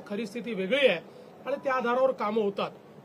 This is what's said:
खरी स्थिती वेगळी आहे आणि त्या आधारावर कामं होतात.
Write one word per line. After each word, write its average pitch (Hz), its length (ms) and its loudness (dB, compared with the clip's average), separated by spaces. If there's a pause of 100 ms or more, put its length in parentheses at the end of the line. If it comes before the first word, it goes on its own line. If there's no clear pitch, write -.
खरी 208 200 -4
स्थिती 233 260 -6
वेगळी 220 340 4
आहे 170 120 4 (460)
आणि 262 180 -2
त्या 262 100 2
आधारावर 254 380 4
कामं 220 300 0
होतात. 196 300 0 (340)